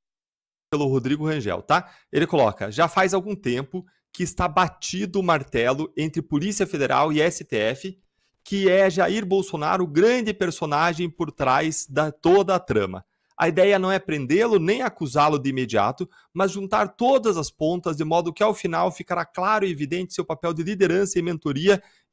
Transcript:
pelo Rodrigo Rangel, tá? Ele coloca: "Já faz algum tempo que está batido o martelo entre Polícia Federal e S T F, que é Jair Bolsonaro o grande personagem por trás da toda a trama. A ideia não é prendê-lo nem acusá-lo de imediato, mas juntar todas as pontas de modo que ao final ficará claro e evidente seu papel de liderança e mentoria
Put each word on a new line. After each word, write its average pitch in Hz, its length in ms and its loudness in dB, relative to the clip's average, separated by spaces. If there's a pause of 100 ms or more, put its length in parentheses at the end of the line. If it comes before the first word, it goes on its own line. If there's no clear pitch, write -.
(720)
pelo 147 160 0
Rodrigo 135 400 0
Rangel, 104 360 -2
tá? 175 280 0 (220)
Ele 156 140 2
coloca: 107 440 2
"Já 156 180 0
faz 190 260 0
algum 196 200 -4
tempo 143 520 -6 (260)
que - 100 -8
está 180 240 -2
batido 180 720 -2
o 190 40 2
martelo 139 760 0
entre 156 240 -4
Polícia 175 460 -2
Federal 139 440 0
e 151 120 2
S 170 200 -2
T - 140 -6
F, 135 420 -4 (460)
que 196 240 0
é 190 220 6
Jair 185 340 0
Bolsonaro 180 580 -2
o 170 60 -2
grande 214 460 2
personagem 170 760 -2
por 156 240 -6
trás 147 560 0
da 147 240 0
toda 185 420 4
a 175 60 0
trama. 95 440 -2 (320)
A 165 120 0
ideia 190 300 4
não 185 120 0
é 190 80 0
prendê-lo 185 600 0
nem 202 240 0
acusá-lo 151 560 0
de 127 100 -6
imediato, 127 580 0 (240)
mas 190 220 -2
juntar 196 360 -2
todas 226 500 2
as 147 120 -4
pontas 170 460 -2
de 156 80 -4
modo 165 300 0
que - 80 -4
ao 214 100 4
final 175 400 -2
ficará 175 320 -6
claro 196 400 -2
e 190 60 0
evidente 160 420 -6
seu 170 140 -6
papel 170 260 -4
de 160 100 -6
liderança 185 560 0
e 170 40 2
mentoria 170 600 0 (300)